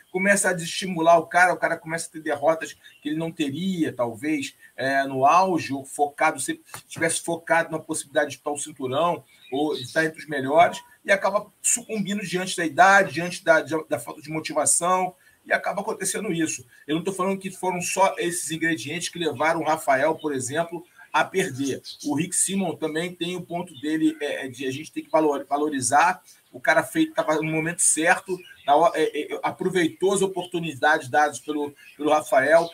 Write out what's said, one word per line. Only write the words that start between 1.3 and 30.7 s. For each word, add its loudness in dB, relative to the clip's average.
o -2
cara 0
começa -8
a -20
ter -14
derrotas 0
que -10
ele -2
não -4
teria, -2
talvez, -4
é, 0
no 2
auge, 4
ou -6
focado, 0
se -6
tivesse -2
focado -2
na -4
possibilidade -4
de -12
disputar -8
o -6
cinturão, -2
ou 0
de -8
estar 0
entre -4
os -16
melhores, 2
e 0
acaba 0
sucumbindo -4
diante -4
da -2
idade, 6
diante -6
da, 6
da, -2
da -2
falta -12
de -14
motivação, 0
e -8
acaba 0
acontecendo -4
isso. -2
Eu 0
não -2
tô -2
falando -2
que -10
foram -4
só 2
esses -4
ingredientes -4
que -14
levaram 0
o -6
Rafael, 2
por -4
exemplo, -4
a 2
perder. -4
O -2
Rick -2
Simon 0
também -4
tem -6
o -8
ponto -8
dele, 0
é, -4
é, -6
de -10
a -2
gente -10
ter -10
que -14
valor-, 2
valorizar 2
O -16
cara 2
fez, 0
tava 0
no 0
momento -2
certo, 2
na 6
ho-, 6
é, 2
é, -2
aproveitou 0
as 0
oportunidades 0